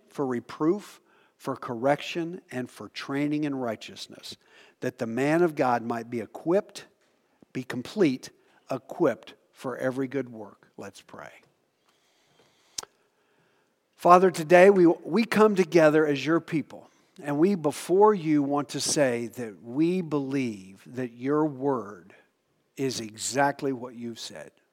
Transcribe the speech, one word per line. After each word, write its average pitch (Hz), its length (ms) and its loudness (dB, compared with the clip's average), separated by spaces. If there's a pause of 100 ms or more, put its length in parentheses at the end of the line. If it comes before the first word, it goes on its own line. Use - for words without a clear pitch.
for - 180 -6
reproof, 151 760 -4 (340)
for 131 220 -10
correction, 147 840 -4 (100)
and 127 200 -8
for - 200 -16
training 147 540 -4
in 139 120 -4
righteousness, - 840 -10 (420)
that 127 200 -6
the 120 60 -4
man 139 360 0
of 165 140 0
God 123 280 0
might 117 260 -8
be 120 120 -6
equipped, - 640 -4 (680)
be 131 120 -8
complete, 131 640 -2 (420)
equipped - 640 -2 (180)
for 123 240 -10
every 131 320 -4
good 131 220 -6
work." 110 480 -18
Let's 101 240 -16
pray. - 420 -20 (2500)
Father, 180 340 8
today 175 380 8
we, 190 160 6
we 175 400 2
come 214 300 4
together 156 500 4
as 143 200 -2
your 160 140 0
people, - 500 -6 (320)
and 143 160 -4
we 185 160 4
before 180 600 4
you 156 280 2
want 143 280 -2
to 143 120 -8
say 123 460 0
that 107 360 -12
we 160 380 0
believe 131 840 -6
that 123 260 -8
your 143 320 0
word 120 720 -6 (600)
is 135 240 -4
exactly 127 720 -2
what 123 220 -10
you've 117 260 -12
said. - 320 -16 (220)